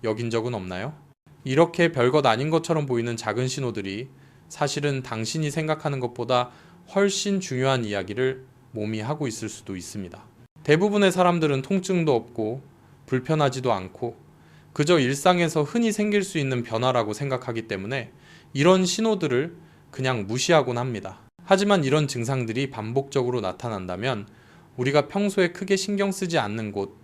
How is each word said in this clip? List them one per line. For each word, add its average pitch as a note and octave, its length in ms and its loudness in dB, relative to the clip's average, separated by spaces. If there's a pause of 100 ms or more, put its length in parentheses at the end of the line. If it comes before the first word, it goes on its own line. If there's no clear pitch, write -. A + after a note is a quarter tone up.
여긴 A2+ 260 -2
적은 A#2 240 -2
없나요? F#2+ 400 -6 (500)
이렇게 E3 480 4
별것 C3+ 360 4
아닌 B2+ 240 2
것처럼 D#3+ 340 0
보이는 A#2 320 -2
작은 A2+ 300 -2
신호들이 A#2 640 -6 (380)
사실은 C#3+ 540 -2
당신이 B2 480 -4
생각하는 D#3 500 -4
것보다 B2 520 0 (420)
훨씬 G3 460 0
중요한 C3 440 0
이야기를 G#2 600 -2 (280)
몸이 A2 260 -4
하고 C#3+ 280 -4
있을 G#2+ 220 -6
수도 - 260 -12
있습니다. F#2 480 -12 (400)
대부분의 G3 480 4
사람들은 E3 520 4
통증도 F3+ 500 0
없고 A2+ 480 -2 (460)
불편하지도 C3 680 0
않고 F#2+ 560 -8 (420)
그저 D#3 280 4
일상에서 D#3 640 2
흔히 A#3 280 0
생길 G#3 320 0
수 F#3 140 -6
있는 C3 260 0
변화라고 A#2 500 0
생각하기 A#2+ 540 -4
때문에 G#2+ 460 -6 (400)
이런 F3+ 320 6
신호들을 E3+ 680 0 (340)
그냥 B2+ 380 -2
무시하곤 B2+ 500 2
합니다. A2+ 420 -6 (240)
하지만 G3 400 4
이런 C#3+ 240 2
증상들이 B2 640 -2
반복적으로 B2 720 -2
나타난다면 G2+ 840 -4 (500)
우리가 C#3 300 2
평소에 G3 440 0
크게 F#3+ 240 -2
신경 G3 360 -2
쓰지 F3 260 -2
않는 G#2+ 340 -2
곳 G2 320 -6